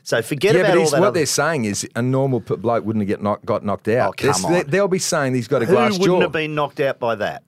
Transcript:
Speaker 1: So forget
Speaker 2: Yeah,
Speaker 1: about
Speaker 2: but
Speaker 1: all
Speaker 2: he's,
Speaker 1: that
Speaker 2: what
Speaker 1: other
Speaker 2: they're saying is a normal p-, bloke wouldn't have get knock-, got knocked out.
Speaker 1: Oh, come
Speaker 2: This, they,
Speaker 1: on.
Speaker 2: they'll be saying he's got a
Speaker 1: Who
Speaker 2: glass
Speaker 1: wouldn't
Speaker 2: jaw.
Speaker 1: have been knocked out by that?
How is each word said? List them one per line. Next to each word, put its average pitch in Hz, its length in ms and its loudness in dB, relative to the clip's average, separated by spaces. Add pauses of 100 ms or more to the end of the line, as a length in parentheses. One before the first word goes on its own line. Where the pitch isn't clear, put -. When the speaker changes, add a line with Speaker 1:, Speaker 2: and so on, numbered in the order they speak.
Speaker 1:
So 120 180 0
forget 151 340 0
Speaker 2:
Yeah, 180 80 4
Speaker 1:
about 196 80 2
Speaker 2:
but 180 80 4
Speaker 1:
all - 40 4
Speaker 2:
he's, 151 80 2
Speaker 1:
that 143 100 2
Speaker 2:
what 190 80 4
Speaker 1:
other 170 120 0
Speaker 2:
they're 139 60 0
saying 147 380 0
is 101 300 -4
a 117 80 -2
normal 131 380 0
p-, - 160 -4
bloke 110 280 -2
wouldn't 107 180 -2
have 95 60 -2
get 101 140 -4
knock-, 104 240 -4
got 104 180 -2
knocked 98 240 -4
out. 107 200 2
Speaker 1:
Oh, 92 40 -4
come - 160 -4
Speaker 2:
This, 92 160 0
they, 175 180 2
Speaker 1:
on. - 40 -12
Speaker 2:
they'll 190 220 0
be 180 100 -2
saying 139 360 -2
he's 120 120 -2
got 131 160 0
a - 20 0
Speaker 1:
Who 175 100 2
Speaker 2:
glass 220 180 2
Speaker 1:
wouldn't 190 140 0 (120)
Speaker 2:
jaw. - 40 2
Speaker 1:
have 170 100 0
been 156 240 -4
knocked 147 240 -4
out 135 180 -2
by 117 160 -2
that? 90 340 -4